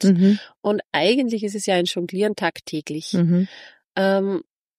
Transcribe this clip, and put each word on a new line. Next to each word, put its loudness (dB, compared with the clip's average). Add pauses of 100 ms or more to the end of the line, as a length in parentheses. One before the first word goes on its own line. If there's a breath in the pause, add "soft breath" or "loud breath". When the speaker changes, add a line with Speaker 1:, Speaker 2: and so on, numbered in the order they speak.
Speaker 1:
Mhm. 6 (220 loud breath)
Speaker 2:
Und -2 (100)
eigentlich 0
ist -6
es -8
ja 0
ein 2
Jonglieren -4
tagtäglich. -6
Speaker 1:
Mhm. 2 (480 loud breath)
Speaker 2:
Ähm, 0 (360)